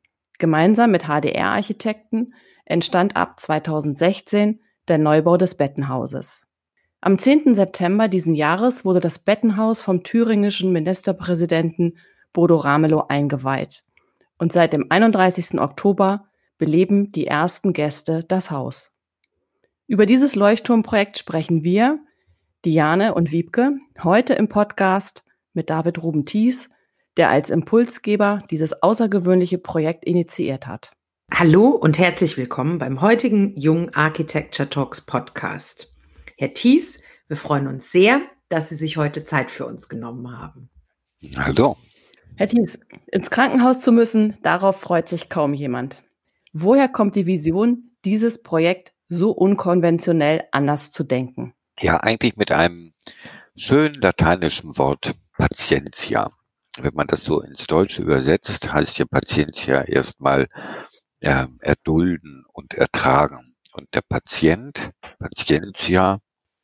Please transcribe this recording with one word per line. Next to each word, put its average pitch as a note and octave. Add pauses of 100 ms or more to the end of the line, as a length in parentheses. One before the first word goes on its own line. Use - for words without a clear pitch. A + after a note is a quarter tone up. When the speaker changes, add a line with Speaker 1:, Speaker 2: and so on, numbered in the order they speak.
(400)
Speaker 1:
Gemeinsam F#3+
mit E3
H D3+
D D3
R -
Architekten A3 (300)
entstand E3+
ab -
zweitausendsechzehn D#3+ (280)
der D#3+
Neubau D#3
des F3+
Bettenhauses. C#3 (520)
Am F#3+
zehnten C#4+
September G3
diesen E3
Jahres F3+
wurde F#3
das F3
Bettenhaus A3
vom F3+
thüringischen G#3
Ministerpräsidenten E3+ (340)
Bodo E3+
Ramelow D3+
eingeweiht. C#3 (520)
Und E3+
seit E3
dem D3
einunddreißigsten F#3
Oktober G3 (320)
beleben G3
die D#3
ersten E3+
Gäste D#3+
das F#3
Haus. C3 (1000)
Über G#3+
dieses C4
Leuchtturmprojekt G#3
sprechen D#3+
wir, A3+ (640)
Diane E3
und E3
Wiebke, A#3 (240)
heute A3+
im G#3
Podcast G3+ (300)
mit D#3+
David D#3+
Ruben D3+
Thies, A#3 (460)
der E3+
als D3
Impulsgeber G#3 (100)
dieses D#3
außergewöhnliche F#3
Projekt E3
initiiert E3
hat. A#2 (420)
Speaker 2:
Hallo F3
und E3
herzlich F3
willkommen C3+
beim C3
heutigen G#3
Jung D#3+
Architecture D#3
Talks -
Podcast. - (420)
Herr C#3
Thies, - (300)
wir D3+
freuen C#3
uns C3
sehr, A3 (260)
dass D#3
Sie E3
sich D#3
heute D3+
Zeit C#3+
für C3+
uns -
genommen A#2+
haben. B2 (680)
Speaker 3:
Hallo. - (580)
Speaker 1:
Herr G3+
Thies, A#3 (300)
ins -
Krankenhaus B3+
zu B3+
müssen, A3+
darauf F#3+
freut E3+
sich E3+
kaum D3
jemand. C3+ (500)
Woher B3
kommt G#3
die F#3+
Vision, F#3 (120)
dieses A3
Projekt E3+ (160)
so F3
unkonventionell E3+
anders C#3+
zu -
denken? B2+ (240)
Speaker 3:
Ja, E2+
eigentlich A2
mit G#2
einem E2+ (600)
schönen D3
lateinischen F2
Wort, C#2 (260)
patientia. - (480)
Wenn -
man -
das -
so -
ins -
Deutsche E2+
übersetzt, -
heißt D2+
ja C2
patientia -
erstmal, C2+ (720)
ähm, D2
erdulden D#2
und C#2
ertragen. C3 (200)
Und -
der -
Patient, - (300)
patientia, F#2 (460)